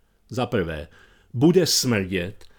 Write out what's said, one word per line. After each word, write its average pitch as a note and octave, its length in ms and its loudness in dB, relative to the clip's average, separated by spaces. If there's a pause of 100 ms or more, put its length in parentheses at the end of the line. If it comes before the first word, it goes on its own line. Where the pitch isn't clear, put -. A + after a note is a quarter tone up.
(300)
Za A#2+ 160 -6
prvé, E2 420 -4 (460)
bude E3 320 4
smrdět, F#2+ 800 -2 (140)